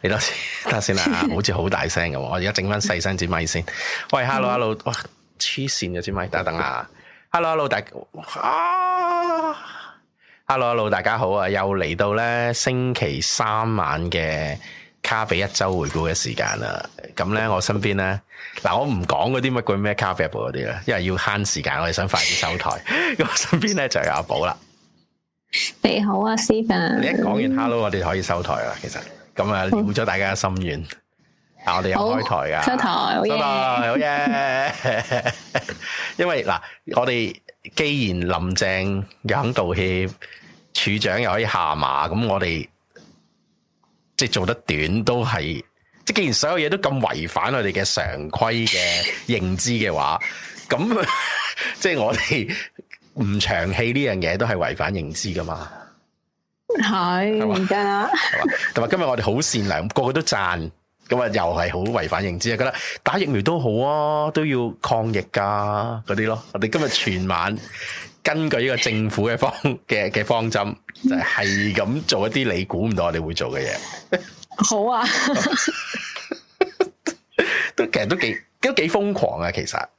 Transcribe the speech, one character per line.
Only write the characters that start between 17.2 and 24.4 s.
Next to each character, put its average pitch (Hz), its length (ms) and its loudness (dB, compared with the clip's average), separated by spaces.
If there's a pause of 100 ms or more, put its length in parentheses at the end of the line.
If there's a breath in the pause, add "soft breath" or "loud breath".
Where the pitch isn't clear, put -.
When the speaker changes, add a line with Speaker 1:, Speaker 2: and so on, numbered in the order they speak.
Speaker 1:
咧， 110 160 2
我 95 100 2
身 104 220 0
邊 101 140 0
咧， 98 260 0 (400 loud breath)
嗱， 95 160 2
我 139 80 0
唔 101 220 0
講 85 240 2
嗰 131 100 2
啲 131 100 0
乜 120 120 0
鬼 101 120 2
咩 104 200 0
卡 95 180 0
比 - 80 -2
日 80 60 2
報 60 240 -4
嗰 - 0 -
啲 - 180 -4
啦， - 160 -6
因 120 80 0
為 90 120 0
要 92 100 0
慳 101 280 0
時 76 200 -2
間， 71 180 -2
我 85 80 0
哋 - 20 -2
想 95 160 0
快 85 120 2
啲 - 160 0 (160)
收 87 80 -2
台。 - 100 -2 (240)
<laughs> 311 240 -2
咁 - 100 2
我 - 80 -4
身 - 240 2
邊 208 160 0
咧 139 140 0
就 - 120 0
有 80 100 0
阿 73 100 0
寶 - 240 0